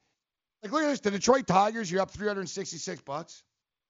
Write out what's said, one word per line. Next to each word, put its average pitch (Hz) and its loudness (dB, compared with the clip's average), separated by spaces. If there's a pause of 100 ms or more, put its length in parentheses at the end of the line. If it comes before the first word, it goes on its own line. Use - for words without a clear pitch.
(640)
Like, 208 -8
look 302 2
at 294 2
this. 277 0
The 202 0
Detroit 233 4
Tigers, 202 2
you're 190 0
up 185 -2
three 202 -6
hundred 196 -2
sixty-six 170 -8
bucks. 147 -12 (460)